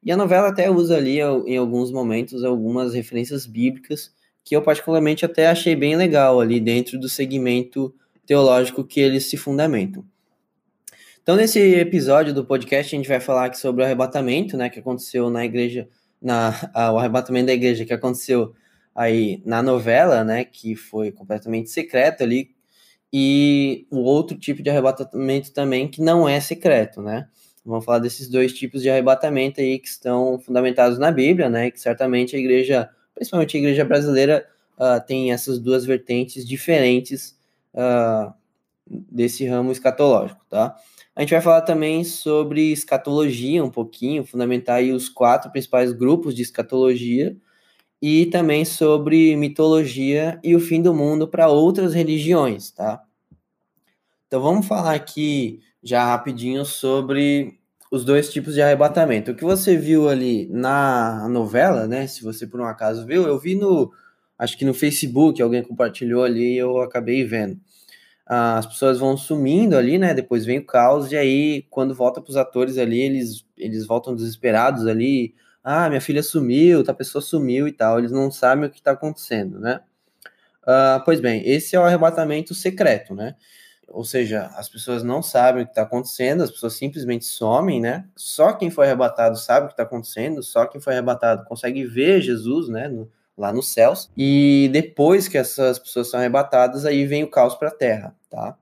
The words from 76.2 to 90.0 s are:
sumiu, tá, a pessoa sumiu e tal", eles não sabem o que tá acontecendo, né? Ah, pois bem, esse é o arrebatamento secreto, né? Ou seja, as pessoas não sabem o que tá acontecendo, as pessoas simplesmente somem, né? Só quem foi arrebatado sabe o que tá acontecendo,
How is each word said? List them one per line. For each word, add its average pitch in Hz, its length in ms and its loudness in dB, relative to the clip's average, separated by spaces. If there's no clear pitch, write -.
sumiu, 147 600 4
tá, 135 100 -2
a - 20 -2
pessoa 143 260 -8
sumiu 143 460 -2
e 147 40 -4
tal", 113 280 0
eles 120 120 -2
não 135 200 -2
sabem 135 360 0
o 139 40 -8
que - 100 -20
tá - 80 0
acontecendo, 135 720 -6
né? 117 220 -4
Ah, 135 400 4
pois 160 140 2
bem, 113 280 -2
esse 151 280 -2
é 185 40 4
o 180 40 4
arrebatamento 165 720 0
secreto, 175 580 -2
né? 110 220 -12
Ou 117 160 -14
seja, 110 520 -4
as 107 120 -14
pessoas 117 360 -10
não 127 180 -4
sabem 127 420 2
o 117 40 -8
que - 60 -20
tá 110 100 0
acontecendo, 127 580 -4
as 131 80 -2
pessoas 117 240 -10
simplesmente 131 500 -8
somem, 131 560 -2
né? 127 260 -4
Só - 360 0
quem 196 200 -4
foi 139 160 2
arrebatado 117 500 0
sabe 143 300 2
o - 20 -12
que - 80 -12
tá - 60 -2
acontecendo, 127 580 -8